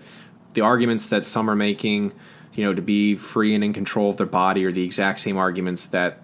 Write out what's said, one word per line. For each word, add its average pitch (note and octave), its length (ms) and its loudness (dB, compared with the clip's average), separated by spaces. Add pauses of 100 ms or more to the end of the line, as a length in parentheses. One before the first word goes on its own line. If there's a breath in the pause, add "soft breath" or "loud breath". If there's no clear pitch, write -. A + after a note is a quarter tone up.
(540 loud breath)
the A2+ 80 0
arguments A#2 480 2
that G#2 160 0
some A2 240 0
are G#2+ 60 2
making, G#2 580 0 (400 loud breath)
you G#2+ 100 -2
know, G2 120 2
to F#2 60 -2
be G#2 340 2
free G#2+ 400 0
and G#2+ 80 0
in G#2 100 -2
control G2+ 380 -2
of G2 60 -8
their F#2+ 100 0
body F#2+ 380 2
are F#2 60 0
the F2+ 120 -2
exact F#2+ 360 -2
same G2+ 160 -4
arguments F#2 520 -2
that F2+ 360 -2